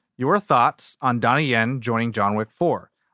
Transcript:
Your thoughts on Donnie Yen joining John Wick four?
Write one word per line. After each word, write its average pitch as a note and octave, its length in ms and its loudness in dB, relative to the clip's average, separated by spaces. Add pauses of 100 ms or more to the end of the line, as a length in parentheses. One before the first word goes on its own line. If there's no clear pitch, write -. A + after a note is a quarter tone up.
(180)
Your D3 220 2
thoughts C#3+ 600 0
on A#2+ 200 0
Donnie B2+ 260 2
Yen A#2+ 340 0
joining A#2 320 -2
John G#2 220 0
Wick G#2+ 160 -4
four? B2+ 400 -2 (240)